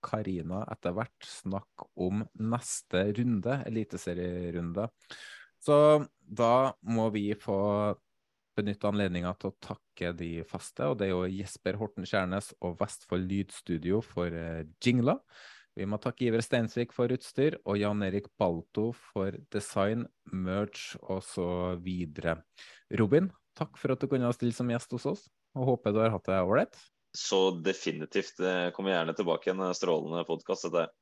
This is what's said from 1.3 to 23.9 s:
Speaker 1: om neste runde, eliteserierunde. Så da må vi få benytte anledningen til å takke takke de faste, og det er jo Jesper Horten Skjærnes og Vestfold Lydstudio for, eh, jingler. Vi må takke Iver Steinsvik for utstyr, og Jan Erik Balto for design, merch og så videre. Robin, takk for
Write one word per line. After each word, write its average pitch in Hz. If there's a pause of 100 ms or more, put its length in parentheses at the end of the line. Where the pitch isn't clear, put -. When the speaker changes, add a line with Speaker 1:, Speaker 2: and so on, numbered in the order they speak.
Speaker 1:
om 92 (160)
neste 110 (100)
runde, 120
eliteserierunde. 90 (720)
Så 147 (160)
da 120 (100)
må 113
vi 104
få 101 (640)
benytte 104
anledningen 90
til 95
å -
takke - (160)
takke 85
de 82
faste, -
og 139
det 98
er 92
jo 90
Jesper 95
Horten 101
Skjærnes 95
og 87
Vestfold 92
Lydstudio 92
for, 87
eh, 82 (160)
jingler. 123 (560)
Vi 95
må 104
takke 123
Iver 113
Steinsvik 120
for 120
utstyr, 135
og 101
Jan 104
Erik 98 (140)
Balto 101
for 98 (200)
design, 107 (240)
merch 92
og 95
så 90
videre. 85 (560)
Robin, 147 (240)
takk -
for 135